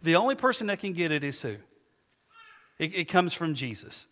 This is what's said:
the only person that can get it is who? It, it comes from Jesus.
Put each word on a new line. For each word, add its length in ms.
the 140
only 180
person 320
that 140
can 120
get 180
it 140
is 160
who? 160
It, 160
it 140
comes 240
from 220
Jesus. 580